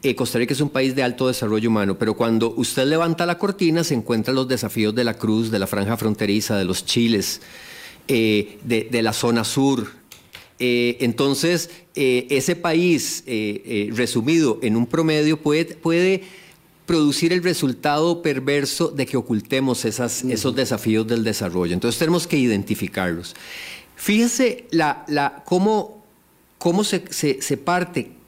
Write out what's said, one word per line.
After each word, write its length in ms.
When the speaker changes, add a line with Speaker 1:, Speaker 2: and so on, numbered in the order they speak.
Speaker 1:
eh, 120
Costa 240
Rica 160
es 60
un 100
país 240
de 80
alto 240
desarrollo 420
humano, 300
pero 180
cuando 400
usted 300
levanta 400
la 100
cortina 480
se 100
encuentran 420
los 120
desafíos 460
de 100
la 100
Cruz, 360
de 80
la 80
franja 300
fronteriza, 600
de 80
los 220
chiles, 540
eh, 580
de, 260
de 120
la 100
zona 320
sur. 540
Eh, 400
entonces, 680
eh, 360
ese 260
país, 720
eh, 380
eh, 300
resumido 680
en 140
un 100
promedio, 540
puede, 240
puede 460
producir 460
el 100
resultado 800
perverso 680
de 180
que 100
ocultemos 680
esas, 400
Speaker 2:
Ujú. 80
Speaker 1:
esos 240
desafíos 500
del 180
desarrollo. 500
Entonces, 240
tenemos 280
que 120
identificarlos. 960
Fíjese 760
la, 380
la, 360
cómo, 600
cómo 260
se, 260
se, 320
se 140
parte 560